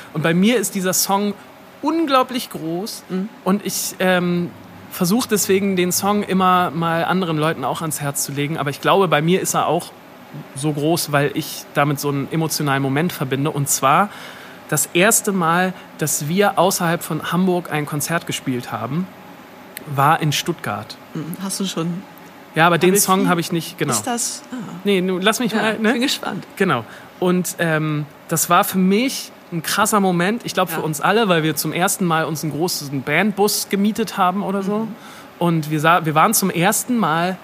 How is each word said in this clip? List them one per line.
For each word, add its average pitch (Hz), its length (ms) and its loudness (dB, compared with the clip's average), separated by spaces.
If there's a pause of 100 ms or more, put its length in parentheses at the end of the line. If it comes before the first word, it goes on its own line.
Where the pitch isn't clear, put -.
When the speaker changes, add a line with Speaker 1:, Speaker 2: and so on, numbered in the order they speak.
(120)
Speaker 1:
Und 160 100 -2
bei 165 120 2
mir 208 240 4
ist 233 180 -2
dieser 185 160 0
Song 196 420 0 (480)
unglaublich 277 680 0
groß. 170 580 -6
Speaker 2:
Mhm. 185 200 -4 (160)
Speaker 1:
Und 202 220 0
ich, - 320 -4
ähm, 175 520 2 (400)
versuch 202 360 0
deswegen, 196 500 2
den 180 160 2
Song 208 300 2
immer 180 480 4
mal 165 340 0
anderen 170 340 0
Leuten 151 260 0
auch 147 160 -2
ans 160 200 -4
Herz 143 240 -4
zu - 80 -6
legen. 143 260 -2
Aber 143 120 -2
ich 135 100 -10
glaube, 185 280 4
bei 151 140 2
mir 180 180 2
ist - 140 -4
er 127 120 0
auch 156 260 -2 (640)
so 147 160 -2
groß, 151 400 0
weil 143 220 2
ich - 300 -8 (100)
damit 143 260 2
so 143 80 -2
einen 139 240 -2
emotionalen 151 500 0
Moment 143 300 0
verbinde. 139 380 -2
Und 143 180 -2
zwar 160 400 4 (600)
das 151 260 0
erste 208 380 4
Mal, 180 400 2 (260)
dass 151 300 -4
wir 196 300 2
außerhalb 175 440 2
von - 300 -6
Hamburg 175 400 0
ein 151 140 -2
Konzert 160 400 -4
gespielt 120 460 -4
haben, 123 340 -4 (880)
war 139 260 4
in 151 120 2
Stuttgart. - 640 -6 (180)
Speaker 2:
Mhm. 165 280 -8
Hast 190 180 -6
du 196 40 -2
schon 175 380 -4 (520)
Speaker 1:
Ja, 156 120 4
aber 170 120 4
den 180 120 6
Speaker 2:
Hab 202 60 4
ich 202 60 4
Speaker 1:
Song 190 180 2
Speaker 2:
viel 196 80 2
Speaker 1:
hab 175 100 2
ich 165 140 -4
nicht, 165 260 -6
genau. 147 140 -2
Speaker 2:
Ist 117 140 -2
das? 240 440 -4
Ah. 254 60 -10 (280)
Speaker 1:
Nee, 196 160 2
nu-, 185 200 0
lass 214 180 2
mich 240 140 -2
Speaker 2:
Ja, 214 100 0
Speaker 1:
mal, 214 160 -2
ne? 220 140 2
Speaker 2:
bin 233 100 0
gespannt. - 420 -4 (120)
Speaker 1:
Genau. 143 280 0 (360)
Und, 180 380 0
ähm, 156 460 0 (240)
das 165 220 -2
war 180 140 6
für - 140 -2
mich 202 540 2 (200)
ein 165 100 -4
krasser 208 380 0
Moment, 190 440 2
ich - 100 -6
glaub, 185 140 2
für 165 120 -4
Speaker 2:
Ja. 143 40 -2
Speaker 1:
uns 156 160 -4
alle, 214 280 2
weil 170 140 4
wir 156 140 0
zum 156 160 -4
ersten 185 320 0
Mal 160 200 2
uns 147 180 -4
einen 156 100 -4
großen 143 500 -4
Bandbus 196 680 0
gemietet 208 480 0
haben 190 240 2
oder 196 200 -2
so. 208 180 -2
Speaker 2:
Mhm. 220 140 -6 (440)
Speaker 1:
Und 165 320 0
wir 156 100 -2
sa-, 165 240 4
wir 151 100 0
waren 180 200 6
zum 190 160 0
ersten 220 480 0
Mal 175 460 0